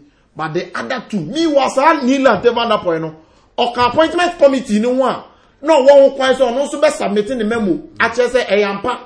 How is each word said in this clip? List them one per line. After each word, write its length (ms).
But 180
the 240
other 320
two, 120
meanwhile, 480
saa 340
Neil 240
Ante 240
Van 180
Der 80
Poel 240
no, 140
ɔka 320
appointment 480
committee 420
no 160
ho 80
a, 220
na 100
ɔwɔ 160
ho 260
kwan 200
sɛ 60
ɔno 280
nso 120
bɛ 100
submit 380
ne 140
memo, 440
akyerɛ 300
sɛ 180
ɛyɛ 180
ampa. 400